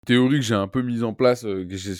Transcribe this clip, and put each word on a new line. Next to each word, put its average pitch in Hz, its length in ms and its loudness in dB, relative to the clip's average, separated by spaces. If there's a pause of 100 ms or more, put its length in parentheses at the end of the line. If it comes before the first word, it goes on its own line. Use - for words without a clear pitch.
théorie 127 320 4
que 131 80 -2
j'ai 110 100 0
un 98 120 0
peu 127 160 -2
mise 120 200 -4
en 113 120 -4
place, 123 300 2
euh, 95 200 -4
que 92 100 -8
j'ai, 95 240 -8